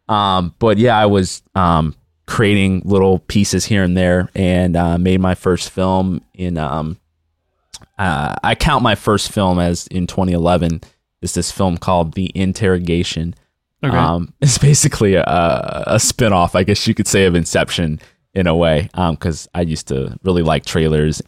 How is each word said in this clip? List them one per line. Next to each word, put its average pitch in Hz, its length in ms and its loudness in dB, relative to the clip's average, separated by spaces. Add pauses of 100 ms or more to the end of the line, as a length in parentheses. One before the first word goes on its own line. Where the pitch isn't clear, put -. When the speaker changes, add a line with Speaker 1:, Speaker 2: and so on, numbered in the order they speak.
Speaker 1:
Um, 95 520 0
but 110 180 2
yeah, 117 180 4
I 107 120 4
was, 98 340 0 (140)
um, 82 400 2 (320)
creating 98 580 0
little 95 320 4
pieces - 480 -2
here 104 160 0
and 90 160 2
there, 90 380 2
and, 90 420 0
uh, 85 220 0
made 92 220 2
my 92 120 0
first - 380 -2
film 92 500 -2 (140)
in, 90 240 -6
um, 78 380 -6 (1000)
uh, 73 460 -4
I 113 100 0
count 131 300 0
my 113 100 2
first - 380 0
film 92 260 0
as 87 300 -2
in 90 180 -4
twenty 92 280 -2
eleven. 85 480 0 (400)
It's 90 120 -8
this 87 180 -4
film 92 260 -2
called 87 360 -2
The 92 220 -4
Interrogation. 87 960 -2 (500)
Speaker 2:
Okay. 139 120 0
Speaker 1:
Um, 85 420 0
<laughs> - 40 -20
it's 143 160 2
basically 139 580 2
a, 85 80 2
a - 720 -2
spinoff, 101 600 0
I 92 80 2
guess 101 240 0
you - 60 2
could - 140 -2
say, 98 180 4
of 87 100 4
Inception 82 640 -2 (340)
in 92 140 0
a 82 80 2
way, 82 400 2
um, 85 200 0
'cause 78 380 -6
I 87 80 -4
used 80 280 -4
to - 340 -6
really 87 200 2
like 80 220 0
trailers, 78 640 0